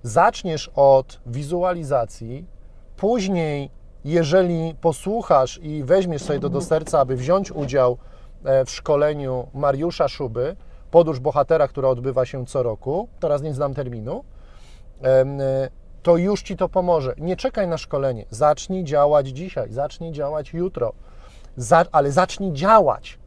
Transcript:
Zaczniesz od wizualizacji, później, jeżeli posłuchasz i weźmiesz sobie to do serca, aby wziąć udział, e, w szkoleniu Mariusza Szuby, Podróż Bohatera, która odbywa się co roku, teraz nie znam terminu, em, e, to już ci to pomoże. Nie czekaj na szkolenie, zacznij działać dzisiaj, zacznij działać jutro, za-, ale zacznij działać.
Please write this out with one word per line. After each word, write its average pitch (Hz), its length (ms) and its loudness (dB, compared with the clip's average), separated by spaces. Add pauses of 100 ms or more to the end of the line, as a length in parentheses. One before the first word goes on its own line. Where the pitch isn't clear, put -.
Zaczniesz 160 720 0
od 135 520 4
wizualizacji, 143 1200 -4 (500)
później, 180 760 -2 (360)
jeżeli 165 680 2
posłuchasz 165 880 0
i 151 220 -8
weźmiesz 175 380 2
sobie 139 180 -2
to 143 80 -4
do 139 120 -2
serca, 156 400 0
aby 127 160 2
wziąć 175 360 0
udział, 131 460 2 (460)
e, 135 200 4
w - 60 -6
szkoleniu 143 840 -2
Mariusza 143 540 0
Szuby, 127 480 -4 (340)
Podróż 160 300 6
Bohatera, 143 480 2
która 131 200 -2
odbywa 127 380 0
się 127 200 -10
co 135 160 -2
roku, 135 460 -4 (120)
teraz 147 220 0
nie 151 120 -6
znam 139 200 -2
terminu, 127 500 -8 (800)
em, 131 380 4
e, 135 280 0 (340)
to 170 140 6
już 190 260 0
ci 190 140 -8
to 180 120 0
pomoże. 170 500 0
Nie 175 180 -4
czekaj 220 320 -2
na 165 100 -4
szkolenie, 131 520 -4
zacznij 156 540 0
działać 147 440 4
dzisiaj, 131 440 -8
zacznij 151 400 -8
działać 147 400 -6
jutro, 165 400 -2 (640)
za-, 160 360 0
ale 143 200 2
zacznij 185 400 -2
działać. 170 760 2